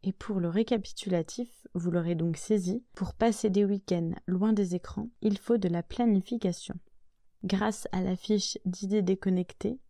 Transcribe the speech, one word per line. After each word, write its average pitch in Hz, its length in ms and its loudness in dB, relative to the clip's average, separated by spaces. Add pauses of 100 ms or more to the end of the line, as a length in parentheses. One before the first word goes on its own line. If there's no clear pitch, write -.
Et 190 100 -2
pour 196 260 -4
le 170 100 0
récapitulatif, 196 1200 -2
vous 175 180 0
l'aurez 170 240 2
donc 165 220 0
saisi, 208 460 0 (100)
pour - 200 -4
passer 220 360 2
des 202 160 4
week-ends 180 460 0 (160)
loin 190 260 2
des 190 220 2
écrans, 208 340 -8 (120)
il 208 160 2
faut 233 200 2
de 190 100 0
la 170 140 0
planification. 196 960 0 (680)
Grâce 202 480 0
à 185 100 0
la 185 140 0
fiche - 500 0
d'idées 196 360 0
déconnectées 190 760 0 (100)